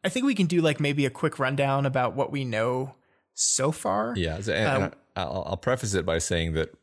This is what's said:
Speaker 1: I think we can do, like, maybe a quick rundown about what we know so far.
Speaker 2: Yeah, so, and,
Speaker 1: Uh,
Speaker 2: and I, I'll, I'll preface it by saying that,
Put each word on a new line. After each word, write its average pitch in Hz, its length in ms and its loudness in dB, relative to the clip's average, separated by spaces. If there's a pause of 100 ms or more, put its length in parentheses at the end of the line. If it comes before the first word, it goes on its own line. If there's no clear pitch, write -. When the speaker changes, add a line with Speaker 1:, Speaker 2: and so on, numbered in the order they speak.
Speaker 1:
I 185 60 0
think 254 160 -2
we 277 100 4
can 190 120 2
do, 175 140 2
like, 156 180 2
maybe 143 260 2
a 131 60 2
quick - 260 -4
rundown 139 480 0
about 127 300 0
what 135 160 -2
we 139 140 -4
know 123 500 -2 (380)
so - 380 0
far. 214 460 -2
Speaker 2:
Yeah, 82 240 -2
so, 104 120 -2
and, 110 140 2
Speaker 1:
Uh, 127 180 2
Speaker 2:
and - 100 -6 (200)
I, 95 60 -4
I'll, 85 260 -4
I'll 90 100 -2
preface 120 360 -2
it 85 120 2
by 82 120 2
saying 82 360 0
that, 78 300 -2